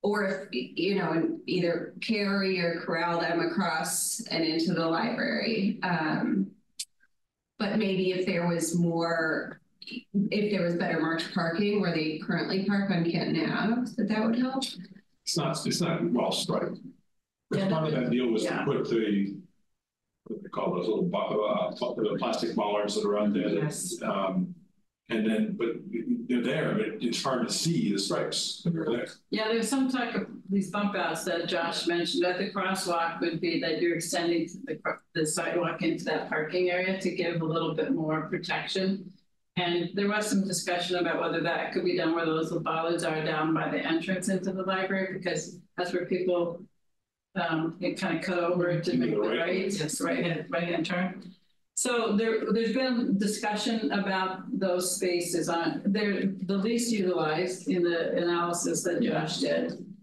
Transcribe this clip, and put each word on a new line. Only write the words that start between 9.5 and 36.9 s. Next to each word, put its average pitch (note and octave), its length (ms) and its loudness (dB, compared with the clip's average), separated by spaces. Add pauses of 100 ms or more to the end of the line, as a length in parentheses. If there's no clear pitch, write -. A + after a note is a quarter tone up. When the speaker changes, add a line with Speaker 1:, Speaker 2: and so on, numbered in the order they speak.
Speaker 1:
if G#3 200 2
there F#3 100 2
was E3+ 140 2
better E3+ 260 0
marked E3 320 -2
parking G3 480 0
where F3 120 2
they D#3 260 0
currently F#3+ 460 -2
park G3+ 260 2
on E3+ 200 2
Canton E3 400 0
Ave, A#3 460 0
that G3+ 100 2
that G#3+ 180 2
would A3+ 120 4
help. B3+ 260 0 (640)
Speaker 2:
It's - 100 -2
not, E3 320 0
it's - 140 0
not E3+ 300 2
well - 200 2
striped. - 460 -2 (760)
'Cause G3 120 2
Speaker 3:
Yeah, F#3+ 60 2
Speaker 2:
part D#3+ 180 2
of D3+ 80 0
that A#2+ 160 2
deal B2 200 4
was G#2+ 120 2
to - 60 0
Speaker 3:
yeah. - 140 -2
Speaker 2:
put C3+ 240 2
the, G#2 480 2 (880)
what - 180 -8
they - 60 -14
call - 260 -2
those F2+ 120 -2
little G2 160 0
bo-, G#2 400 0
uh, G2+ 280 0 (240)
the G#2+ 240 0
plastic - 360 -2
bollards G#2+ 400 0
that G#3 100 0
are G#3 120 2
on G#3 160 4
there. - 160 2
Speaker 3:
Yes. - 540 -2
Speaker 2:
Um, - 500 0 (580)
and A2 160 2
then, A2 300 2
but - 120 0 (580)
they're B2 160 2
there, D#3 320 0
but - 280 -2
it's - 200 -2
hard A#2+ 240 0
to - 40 -4
see B2 400 2
the G2 60 2
stripes - 680 -2
that E3+ 120 2
are D#3+ 100 -2
there. A#2 220 -2 (240)
Speaker 3:
Yeah, G#3+ 160 0
there's A3+ 200 2
some C4 220 2
talk A#3 240 -2
of G3+ 140 -2 (240)
these F#3+ 180 2
bump G3+ 260 0
outs E3 280 -2
that E3+ 240 -2
Josh E3+ 400 -2
mentioned F3 380 0
at F3+ 120 0
the G3 140 -2
crosswalk F3+ 720 -2
would E3+ 200 -2
be E3 200 0
that D#3+ 200 0
you're E3+ 140 2
extending E3+ 520 0 (180)
the D#3 100 -4
cro-, - 240 -6 (160)
the D#3+ 100 2
sidewalk E3+ 560 -2
into D#3+ 240 0
that D#3 240 -2
parking F3 400 0
area F#3 320 0